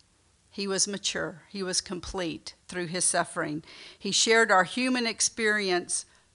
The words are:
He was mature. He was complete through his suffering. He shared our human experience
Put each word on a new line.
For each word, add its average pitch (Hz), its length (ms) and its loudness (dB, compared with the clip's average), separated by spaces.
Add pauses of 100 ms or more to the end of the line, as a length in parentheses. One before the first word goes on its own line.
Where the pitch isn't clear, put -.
(520)
He 202 160 -6
was 190 200 0
mature. 170 600 -6
He 196 140 -6
was 180 180 -2
complete 175 720 -8 (140)
through 180 200 -6
his 175 180 -2
suffering. 165 580 -2 (340)
He 196 140 -6
shared 220 400 4
our 190 120 8
human 254 420 0
experience 208 1000 0 (300)